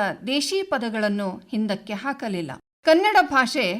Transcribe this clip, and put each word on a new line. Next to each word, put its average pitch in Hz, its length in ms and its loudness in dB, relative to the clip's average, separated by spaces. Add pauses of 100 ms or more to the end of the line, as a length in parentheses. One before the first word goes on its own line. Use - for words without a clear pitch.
(280)
ದೇಶಿ 294 360 -2
ಪದಗಳನ್ನು 214 680 -2 (180)
ಹಿಂದಕ್ಕೆ 214 460 -4
ಹಾಕಲಿಲ್ಲ. 202 580 -6 (340)
ಕನ್ನಡ 392 360 6
ಭಾಷೆ 277 440 2 (140)